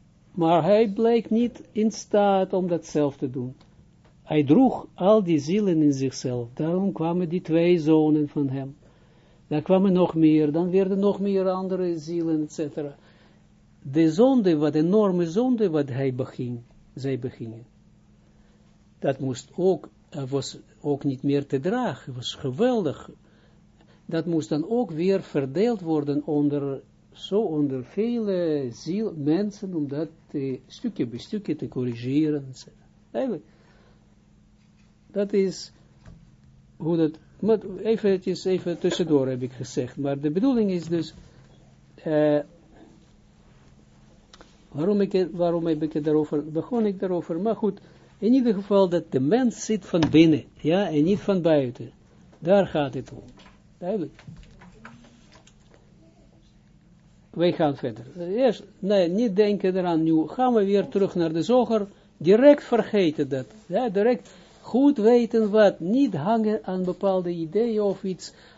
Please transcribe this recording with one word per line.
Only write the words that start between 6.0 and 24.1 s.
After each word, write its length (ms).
Daarom 380
kwamen 360
die 120
twee 380
zonen 500
van 200
hem. 280
Dan 160
kwamen 300
nog 220
meer, 380
dan 180
werden 280
nog 220
meer 280
andere 500
zielen, 440
et 100
cetera. 440
De 300
zonde, 440
wat 180
enorme 560
zonde, 400
wat 180
hij 260
beging, 460
zij 240
begingen. 460
Dat 200
moest 380
ook, 320
eh, 140
was 360
ook 240
niet 180
meer 240
te 140
dragen, 540
was 200
geweldig. 760
Dat 200